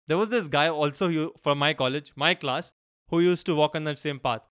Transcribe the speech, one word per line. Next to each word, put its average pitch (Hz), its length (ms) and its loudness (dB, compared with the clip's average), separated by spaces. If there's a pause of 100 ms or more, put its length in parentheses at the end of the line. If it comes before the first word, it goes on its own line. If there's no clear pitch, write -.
there 156 100 2
was 214 120 0
this 220 180 0
guy 147 200 2
also 151 420 0
who, 160 320 -2
from 143 160 0
my 143 160 2
college, 135 420 -2
my 151 180 2
class, 151 400 -6 (360)
who 165 120 2
used 180 240 2
to 160 100 0
walk 151 200 2
on 156 100 -6
that 147 120 -4
same 143 220 -6
path. 117 220 -4 (120)